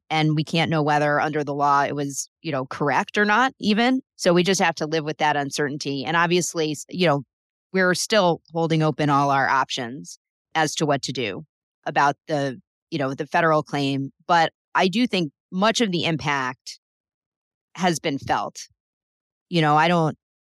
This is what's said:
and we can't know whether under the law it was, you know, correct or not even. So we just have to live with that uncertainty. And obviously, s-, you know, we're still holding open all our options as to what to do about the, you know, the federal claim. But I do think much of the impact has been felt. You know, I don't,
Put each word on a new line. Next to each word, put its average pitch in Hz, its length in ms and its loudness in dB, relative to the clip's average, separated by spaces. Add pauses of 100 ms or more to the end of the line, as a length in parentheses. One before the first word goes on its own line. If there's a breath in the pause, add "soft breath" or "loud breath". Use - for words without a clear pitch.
(100)
and 156 260 2
we 156 80 0
can't 160 260 0
know 160 120 2
whether 147 380 2
under 151 220 -2
the 139 120 -4
law 143 280 2
it 139 140 -2
was, 143 320 -6 (140)
you 143 100 -6
know, 131 140 -4
correct 151 520 -2
or 208 60 2
not 220 340 2
even. 240 420 0 (160)
So 180 160 2
we 180 120 4
just 190 160 0
have 165 160 2
to 156 100 -4
live 156 180 -2
with 151 140 -6
that 151 180 2
uncertainty. 139 680 -4
And 165 120 -2
obviously, 170 560 0
s-, - 160 -8
you 180 200 -2
know, 143 140 2 (500)
we're 180 220 2
still 180 460 2 (120)
holding 165 300 0
open 151 280 0
all 143 200 4
our 135 180 2
options 131 720 -4 (360)
as 156 220 0
to 160 100 0
what 143 160 0
to 139 100 -8
do 123 320 -6 (420)
about 143 300 2 (120)
the, 139 320 -4 (300)
you 160 80 -6
know, 139 160 -2
the 143 120 -8
federal 160 380 2
claim. 139 460 -2 (180)
But 165 240 4 (240)
I 180 120 2
do 233 200 2
think 175 240 -2 (180)
much 208 300 0
of 214 100 2
the 175 140 -2
impact 139 720 -4 (960)
has 175 240 0
been 143 200 -4
felt. - 380 -4 (920)
You 175 120 0
know, 151 160 4
I 160 120 4
don't, 165 280 0 (320)